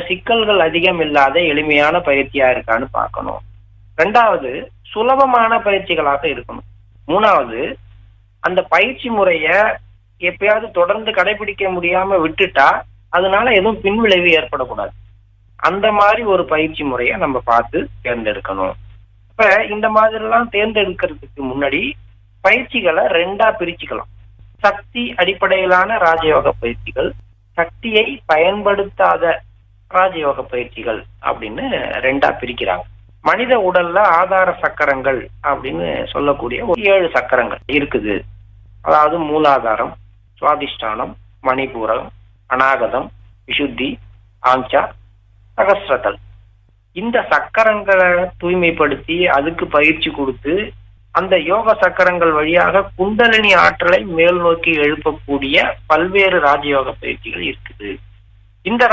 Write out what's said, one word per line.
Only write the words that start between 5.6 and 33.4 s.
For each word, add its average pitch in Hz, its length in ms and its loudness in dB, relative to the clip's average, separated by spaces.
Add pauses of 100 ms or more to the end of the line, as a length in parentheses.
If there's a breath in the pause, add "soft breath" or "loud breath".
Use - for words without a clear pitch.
பயிற்சிகளாக 170 580 0 (100)
இருக்கணும். 123 320 -12 (420)
மூணாவது 156 520 2 (880)
அந்த 180 120 0 (140)
பயிற்சி 233 440 0
முறைய 170 280 2 (840)
எப்பயாவது 214 380 0 (120)
தொடர்ந்து 208 380 0
கடைபிடிக்க 202 580 -2
முடியாம 180 480 0
விட்டுட்டா 156 420 2 (520)
அதனால 196 280 2 (140)
எதுவும் 208 240 0
பின்விளைவு 196 560 2
ஏற்படக்கூடாது. 123 540 -6 (760)
அந்த 202 300 2
மாதிரி 226 340 4
ஒரு 180 200 2
பயிற்சி 156 360 -2
முறையை 123 340 -2
நம்ம 131 180 -2 (100)
பார்த்து 117 280 2 (240)
தேர்ந்தெடுக்கணும். 101 720 -4 (560)
இப்ப 220 160 2 (280)
இந்த 214 220 -2
மாதிரிலாம் 220 580 2
தேர்ந்தெடுக்கிறதுக்கு 185 960 -4
முன்னாடி 139 300 -2 (680)
பயிற்சிகளை 214 580 0 (140)
ரெண்டா 202 300 0 (120)
பிரிச்சுக்கலாம். - 500 -8 (560)
சக்தி 240 380 -4 (160)
அடிப்படையிலான 190 760 2 (100)
ராஜயோக 156 520 2
பயிற்சிகள், 120 500 -6 (500)
சக்தியை 214 440 -2 (280)
பயன்படுத்தாத 190 920 2 (680)
ராஜயோக 165 500 0 (100)
பயிற்சிகள் 117 480 -6 (300)
அப்படின்னு 117 340 -8 (420)
ரெண்டா 139 240 0 (120)
பிரிக்கிறாங்க. 98 440 -4 (440)
மனித 240 240 0 (140)